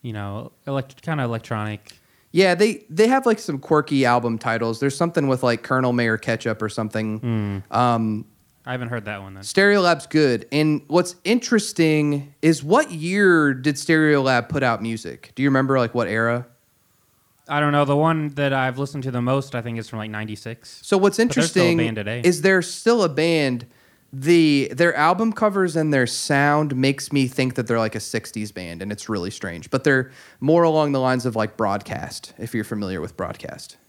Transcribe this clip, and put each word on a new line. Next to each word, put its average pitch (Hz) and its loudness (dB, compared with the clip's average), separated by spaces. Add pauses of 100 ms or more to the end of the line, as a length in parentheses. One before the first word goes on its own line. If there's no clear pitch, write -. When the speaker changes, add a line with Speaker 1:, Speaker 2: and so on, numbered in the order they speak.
Speaker 1:
you 120 -10
know, 104 -8 (160)
elect-, 135 -8
kinda 151 -4
electronic. 110 -6 (400)
Speaker 2:
Yeah, 180 4
they, 214 0
they 190 4
have, 262 2
like, 226 2
some 139 -6
quirky 147 2
album 120 2
titles. 113 -2
There's 139 -2
something 170 0
with, 127 0
like, 117 0
Colonel 131 0
Mayor 117 0
ketchup 113 -4
or 107 -4
something. 110 -4
Speaker 1:
Mm. - -10
Speaker 2:
Um, 113 0 (400)
Speaker 1:
I 127 -8
haven't 123 -6
heard 117 -8
that 104 -10
one, 98 -16
then. 98 -16
Speaker 2:
Stereolab's 190 2
good. 135 2
And 151 0
what's 175 0
interesting 156 0
is, 156 2
what 226 2
year 170 4
did 135 -2
Stereolab 139 2
put 143 -2
out 113 0
music? 110 -8
Do 131 -4
you 143 4
remember, 135 2
like, 120 0
what 117 0
era? 117 -2 (1000)
Speaker 1:
I 147 -2
don't 147 2
know. 147 4
The 139 2
one 156 2
that 139 -2
I've 131 -2
listened 139 -6
to 131 -6
the 123 -2
most, 131 -2
I 120 -4
think, 117 -8
is 110 -10
from, 113 -10
like, 107 -8
ninety-six. 107 -12
Speaker 2:
So - 0
what's 196 2
Speaker 1:
But 233 2
they're 202 2
still 175 2
a - 4
Speaker 2:
interesting 170 4
Speaker 1:
band 113 0
today. 107 -4
Speaker 2:
is 165 2
they're 185 4
still 226 0
a 165 2
band. 143 0 (480)
The, 147 4
their 165 2
album 180 2
covers 196 0
and 156 0
their 127 4
sound 147 0
makes 135 -2
me 139 2
think 127 -2
that 117 -4
they're, 117 0
like, 110 -2
a 107 -6
sixties 107 -8
band, 85 -12
and 98 -8
it's 104 -10
really 98 -4
strange. 85 -10
But 131 -4
they're 131 2 (300)
more 160 4
along 156 2
the 131 0
lines 127 0
of, 113 -2
like, 107 -4
Broadcast, - -6
if 117 -10
you're 107 -2
familiar 95 -6
with 90 -10
Broadcast. - -12 (120)